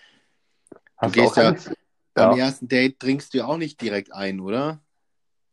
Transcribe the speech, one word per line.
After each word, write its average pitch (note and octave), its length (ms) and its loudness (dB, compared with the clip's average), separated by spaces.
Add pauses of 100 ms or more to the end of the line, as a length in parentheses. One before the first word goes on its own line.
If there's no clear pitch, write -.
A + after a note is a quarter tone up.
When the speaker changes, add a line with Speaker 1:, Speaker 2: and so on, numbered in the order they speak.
(720)
Speaker 1:
Du - 260 -20
Speaker 2:
Hast G#2 200 -4
du A#2 40 6
Speaker 1:
gehst A#2 120 4
Speaker 2:
auch - 40 -12
Speaker 1:
ja A2+ 120 6
Speaker 2:
einen G#2+ 80 2
Z-, - 200 -12 (360)
Speaker 1:
beim F#2+ 180 6
Speaker 2:
ja. A#2+ 60 4
Speaker 1:
ersten C3 320 -4
Date C3 300 0
trinkst C3+ 340 -4
du C3 60 -2
ja A2 60 -4
auch D3 120 -4
nicht D#3+ 240 -10
direkt G#2 320 -6
ein, G2 260 -6
oder? C3 400 -6 (720)